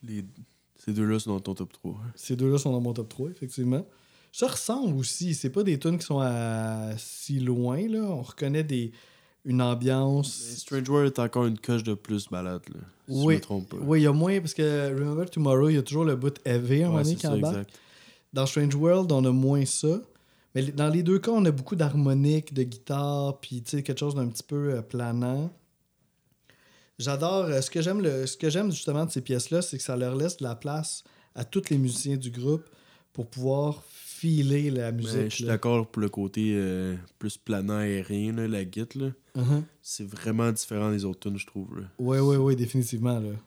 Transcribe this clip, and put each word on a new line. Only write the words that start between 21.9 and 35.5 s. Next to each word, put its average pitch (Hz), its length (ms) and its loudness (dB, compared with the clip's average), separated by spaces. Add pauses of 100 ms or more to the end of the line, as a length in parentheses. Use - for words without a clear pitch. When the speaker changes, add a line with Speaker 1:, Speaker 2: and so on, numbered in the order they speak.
Speaker 2:
de 135 80 2
guitare, 139 800 -2
puis, 123 220 -10
tu - 100 -10
sais, 143 100 -2
quelque 131 160 -4
chose 143 160 -2
d'un 135 140 0
petit 113 140 -8
peu, 143 320 -2
euh, 117 80 -2
planant. 123 720 -2 (1500)
J'adore, 156 460 0
euh, 147 160 2
ce 135 100 -4
que 165 120 0
j'aime, 190 180 0
le, 135 260 0
ce - 120 -8
que 160 100 0
j'aime 180 240 0
justement 151 320 0
de 160 60 -4
ces 135 100 -2
pièces-là, 160 400 0
c'est 175 160 -6
que 131 60 -8
ça 127 160 -4
leur 127 180 -2
laisse 165 220 -2
de 139 60 -6
la 117 100 -4
place 147 500 -6 (300)
à - 100 -6
tous 190 240 -4
les 151 80 2
musiciens 135 400 0
du 127 140 -6
groupe 135 340 -2 (480)
pour 120 160 -8
pouvoir 139 600 -2
filer 147 800 0
la 120 220 -2
Speaker 1:
Mais 117 100 -2
Speaker 2:
musique, 113 220 0
Speaker 1:
je 107 100 -4
suis 120 100 -6
Speaker 2:
là. 113 80 0